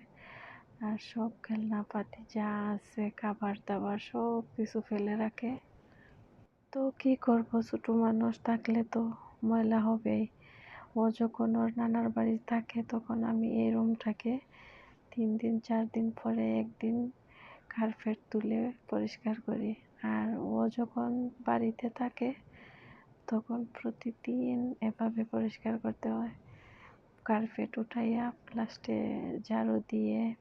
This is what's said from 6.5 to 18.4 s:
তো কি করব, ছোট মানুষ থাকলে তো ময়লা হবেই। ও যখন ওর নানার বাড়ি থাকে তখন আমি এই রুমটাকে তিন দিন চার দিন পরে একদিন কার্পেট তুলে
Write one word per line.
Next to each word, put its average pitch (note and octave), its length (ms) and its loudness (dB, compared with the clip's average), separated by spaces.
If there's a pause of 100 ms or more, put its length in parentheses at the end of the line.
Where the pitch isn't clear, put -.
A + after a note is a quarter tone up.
তো C4+ 280 0
কি C4 160 6
করব, A#3 460 4
ছোট A3+ 280 -4
মানুষ A3+ 540 4
থাকলে A3+ 400 2
তো A3+ 280 0 (320)
ময়লা A3+ 360 4
হবেই। A3 480 2 (680)
ও A3 160 4
যখন A3+ 440 2
ওর A3+ 220 4
নানার A#3 320 2
বাড়ি A3+ 280 2 (100)
থাকে A#3 360 0
তখন A3+ 400 -2
আমি A3+ 240 2
এই A3+ 240 4
রুমটাকে A3+ 680 2 (760)
তিন A3 220 2
দিন A3+ 220 2
চার A3+ 340 0
দিন A3+ 180 0 (120)
পরে A3 360 2
একদিন A3+ 500 -2 (600)
কার্পেট A3 480 -2 (140)
তুলে A3 400 0 (180)